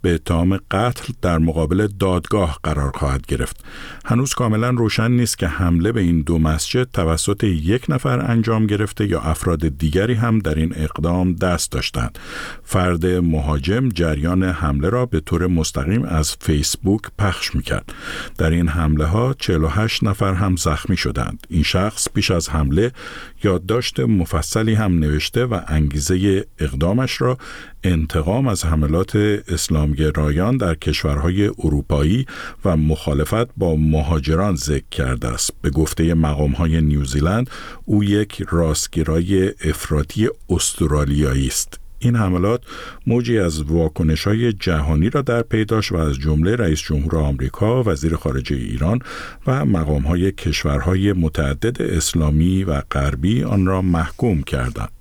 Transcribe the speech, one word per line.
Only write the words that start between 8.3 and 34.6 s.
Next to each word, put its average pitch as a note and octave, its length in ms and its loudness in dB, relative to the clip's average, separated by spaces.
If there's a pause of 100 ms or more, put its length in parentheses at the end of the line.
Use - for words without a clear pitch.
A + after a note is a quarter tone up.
انجام A2 360 2
گرفته G#2 400 0
یا F2 140 0
افراد D#2+ 560 0
دیگری F2+ 360 2
هم A2+ 260 2
در D#2 160 -2
این D#2+ 200 0
اقدام E2+ 580 0
دست F2 380 -2
داشتند. - 480 -4 (440)
فرد F2+ 420 0
مهاجم F2 840 2
جریان E2+ 540 0
حمله D#2 460 0
را B2 160 0
به E2+ 140 -2
طور E2+ 280 0
مستقیم E2 560 0
از D#2 360 0
فیسبوک E2 600 0 (160)
پخش - 380 -2
می‌کرد. - 380 -6 (440)
در D#2+ 120 2
این E2+ 180 2
حمله D#2 380 0
ها A2+ 340 0
چهل D#2 240 0
و D#2 40 2
هشت G#2+ 360 0
نفر G2 300 0
هم F#2 220 2
زخمی E2+ 420 -2
شدند. - 520 -4
این D#2+ 140 2
شخص - 500 0
پیش G2 180 0
از E2+ 180 0
حمله D#2+ 420 2 (520)
یادداشت G2+ 560 0
مفصلی A2 760 0
هم G2+ 260 2
نوشته D2+ 460 0
و A2+ 220 -2
انگیزهٔ D#2+ 760 2 (160)
اقدامش E2+ 640 0
را B2+ 160 0 (460)
انتقام F2+ 640 0
از G2+ 180 -2
حملات D#2 500 2
اسلامگرایان D#2 1400 2
در F2+ 180 0
کشورهای D#2+ 840 0
اروپایی D2+ 680 2 (400)
و F2 120 2
مخالفت D#2 800 0
با E2+ 180 2
مهاجران D#2 800 2
ذکر C#2 360 -2